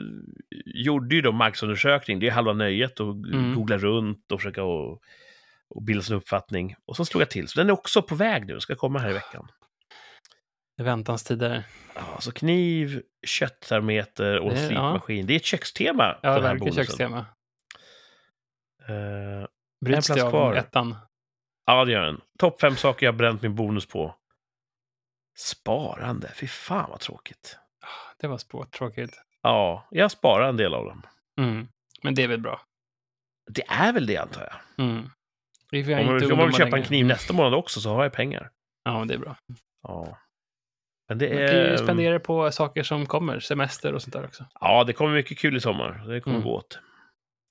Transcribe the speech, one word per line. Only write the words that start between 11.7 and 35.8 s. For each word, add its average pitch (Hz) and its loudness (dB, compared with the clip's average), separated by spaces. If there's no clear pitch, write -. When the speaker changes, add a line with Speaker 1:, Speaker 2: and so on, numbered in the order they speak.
Speaker 1:
Ja, - -12
så 127 -8
kniv, 165 0
kötttermometer 107 0
och 92 0
Speaker 2:
Det, 127 0
ja. 151 -2
Speaker 1:
slipmaskin. 135 -2
Det 127 2
är - 4
ett 160 -2
kökstema, - 0
Speaker 2:
Ja, 98 2
Speaker 1:
den 139 2
här 139 2
Speaker 2:
verkligen 127 0
Speaker 1:
bonusen. 143 0
Speaker 2:
kökstema. 120 -4
Speaker 1:
Eh, 101 -10
Speaker 2:
Bryts 147 2
Speaker 1:
en 151 2
plats 131 4
Speaker 2:
det - 4
av - -2
Speaker 1:
kvar. 135 4
Speaker 2:
ettan? 120 0
Speaker 1:
Ja, 127 6
det 123 2
gör 101 2
den. 76 -4
Topp 170 2
fem 139 6
saker 131 2
jag 120 4
har 113 -8
bränt 113 2
min 107 -2
bonus 107 -2
på. 80 -6
Sparande. - -6
Fy 139 -10
fan - -6
vad - -14
tråkigt. - -16
Speaker 2:
Det 156 -8
var 135 -6
spå-, 127 -14
tråkigt. - -10
Speaker 1:
Ja, 101 4
jag 202 4
sparar 120 4
en 123 0
del 95 2
av 58 -2
dem. - -14
Speaker 2:
Mm. 117 0
Men 135 0
det 131 4
är 123 2
väl 117 0
bra? 113 -6
Speaker 1:
Det 123 -6
är 202 2
väl 185 0
det, 104 0
antar - -8
jag. 131 0
Speaker 2:
Mm. 117 -4
Vi 139 -2